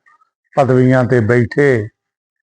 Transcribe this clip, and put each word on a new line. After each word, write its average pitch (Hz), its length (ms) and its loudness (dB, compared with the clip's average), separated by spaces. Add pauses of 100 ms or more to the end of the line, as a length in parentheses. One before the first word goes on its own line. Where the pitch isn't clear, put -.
(560)
ਪਦਵੀਆਂ 127 480 2
ਤੇ 120 160 0
ਬੈਠੇ, 120 680 -2 (560)